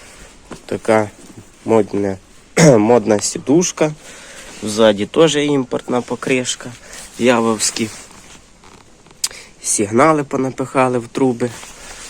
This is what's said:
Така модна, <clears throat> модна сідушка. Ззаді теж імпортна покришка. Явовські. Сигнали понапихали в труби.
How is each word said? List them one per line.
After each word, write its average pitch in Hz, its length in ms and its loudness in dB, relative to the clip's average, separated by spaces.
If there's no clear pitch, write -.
Така 107 440 0
модна, 101 520 0
<clears throat> - 0 -
модна 107 420 4
сідушка. 156 720 -2
Ззаді 104 440 2
теж 151 300 2
імпортна 139 640 -2
покришка. 123 720 -6
Явовські. 117 720 0
Сигнали 135 640 2
понапихали 131 760 -2
в 117 100 -8
труби. 123 420 -2